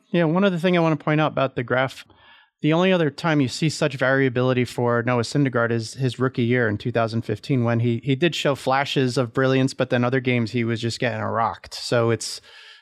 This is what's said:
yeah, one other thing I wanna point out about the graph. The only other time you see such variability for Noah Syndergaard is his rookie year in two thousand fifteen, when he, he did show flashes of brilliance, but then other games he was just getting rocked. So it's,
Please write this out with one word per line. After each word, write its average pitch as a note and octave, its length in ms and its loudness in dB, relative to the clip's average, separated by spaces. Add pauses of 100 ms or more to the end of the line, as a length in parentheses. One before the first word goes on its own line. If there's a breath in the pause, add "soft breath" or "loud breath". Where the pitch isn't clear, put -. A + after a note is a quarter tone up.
(100)
yeah, F3 140 2
one E3+ 180 2
other F#3 160 2
thing F3+ 180 2
I E3+ 40 4
wanna D#3+ 160 2
point D3+ 240 0
out D3 100 2
about C3+ 240 0
the C3 80 -4
graph. B2+ 420 -2 (580 soft breath)
The D3+ 120 2
only F#3 180 4
other E3+ 160 2
time D3+ 320 0
you B2+ 80 2
see D#3 220 -2
such D3 240 -2
variability B2+ 720 2
for A#2+ 360 0
Noah B2 200 0
Syndergaard A#2+ 480 0
is A2+ 240 -4
his B2+ 240 -4
rookie B2+ 240 -2
year A#2+ 260 2
in G#2+ 80 -2
two A#2 160 -6
thousand A2+ 300 0
fifteen, A#2+ 420 -2
when A#2 160 2
he, A#2 240 -2
he C3+ 100 0
did D#3 200 0
show C#3+ 200 0
flashes C3+ 600 0
of B2 160 0
brilliance, C3 400 2
but B2+ 160 -2
then B2 160 0
other B2+ 160 0
games A#2+ 300 0
he A#2+ 120 -2
was A2+ 160 -2
just A2+ 220 -6
getting A2 220 -4
rocked. G#2 500 -4
So A#2 380 0
it's, - 320 -4 (400 loud breath)